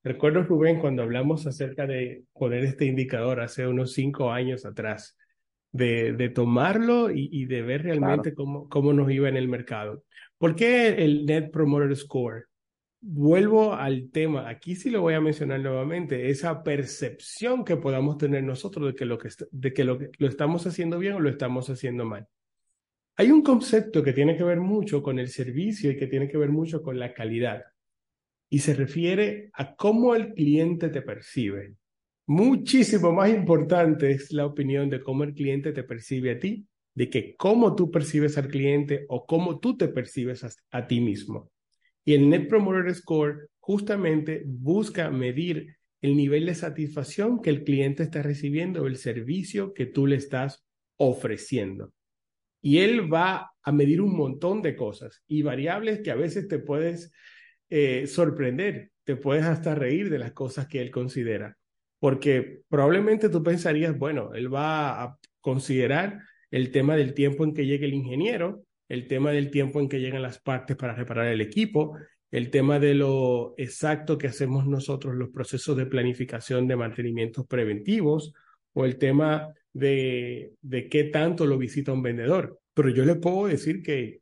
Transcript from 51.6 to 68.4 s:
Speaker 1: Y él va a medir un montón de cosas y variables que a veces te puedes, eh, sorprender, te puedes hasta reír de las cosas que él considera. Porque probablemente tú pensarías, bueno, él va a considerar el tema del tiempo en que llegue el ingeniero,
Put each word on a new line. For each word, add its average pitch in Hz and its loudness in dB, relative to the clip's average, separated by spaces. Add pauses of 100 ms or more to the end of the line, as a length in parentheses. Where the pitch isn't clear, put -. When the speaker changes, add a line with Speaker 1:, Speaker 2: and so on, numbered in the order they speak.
Speaker 1:
Y 147 4
él 202 2
va 175 0 (100)
a 147 -2
medir 147 4
un 202 2
montón 165 -2
de 147 -2
cosas 113 -10
y 151 0
variables 175 -2
que 190 -6
a 120 -2
veces 160 -4
te 151 -4
puedes, 160 -4 (580)
eh, 143 2
sorprender, 143 -2 (140)
te 139 -2
puedes 139 0
hasta 160 0
reír 151 -2
de 147 -2
las 123 -8
cosas 131 -8
que 135 -6
él 123 -8
considera. 117 -6 (420)
Porque 131 2
probablemente 202 4
tú 165 2
pensarías, 165 0
bueno, 135 -4
él 123 -6
va 143 -2
a 123 -12 (220)
considerar 135 0 (300)
el 127 -2
tema 143 4
del 135 2
tiempo 143 2
en 151 0
que 151 -2
llegue 143 0
el 139 -2
ingeniero, 170 -2 (260)